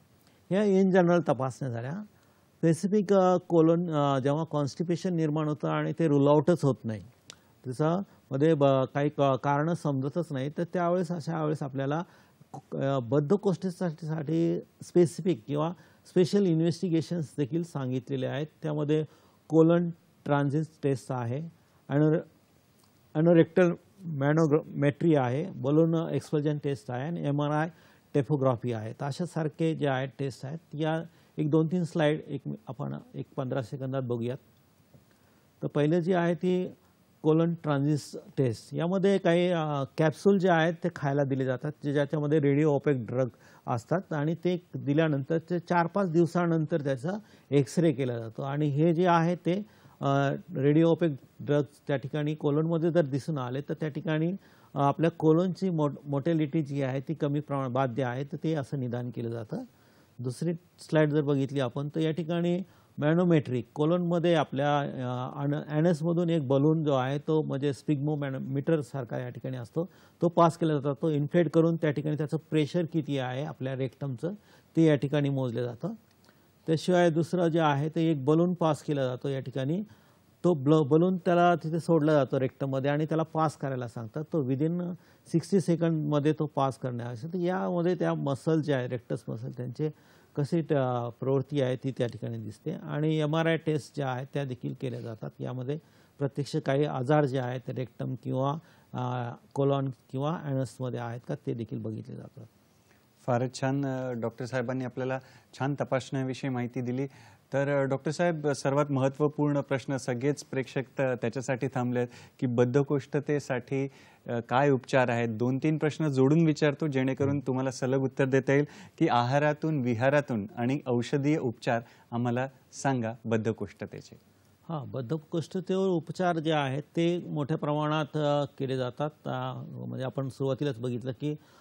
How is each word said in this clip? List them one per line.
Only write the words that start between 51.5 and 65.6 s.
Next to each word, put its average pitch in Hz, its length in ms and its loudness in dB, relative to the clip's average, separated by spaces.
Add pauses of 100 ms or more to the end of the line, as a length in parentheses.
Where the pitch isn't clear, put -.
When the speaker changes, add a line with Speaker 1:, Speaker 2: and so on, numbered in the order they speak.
Speaker 1:
त्या 143 100 -2
ठिकाणी 147 380 -4
कोलनमध्ये 160 560 0
जर 165 120 4
दिसून 143 360 -2
आले, 127 220 -4
तर 160 140 -6
त्या 156 140 -4
ठिकाणी, 156 440 -2 (420)
अ, 143 40 -6
आपल्या 143 320 2
कोलनची 170 600 2
मोट-, 151 340 -2
मोर्टॅलिटी 151 580 0
जी 139 200 -4
आहे 135 180 -2
ती 160 140 -6
कमी 147 260 -2
प्रमाणात 135 300 -4
बाध्य 127 340 0
आहे, 123 200 -4
तर - 200 -10
ते 160 100 0
असं 143 260 -4
निदान 123 300 -6
केलं 117 180 -6
जातं. 117 340 -8 (560)
दुसरी 131 360 -4 (240)
स्लाइड 156 320 2
जर 151 120 2
बघितली 139 380 0
आपण, 139 280 -4
तर 160 120 -4
या 160 100 0
ठिकाणी 175 500 -2 (380)
मॅनोमेट्रिक 151 760 2
कोलनमध्ये 170 600 2
आपल्या, 143 460 2
अ, 131 640 -6
अन-, 147 240 -2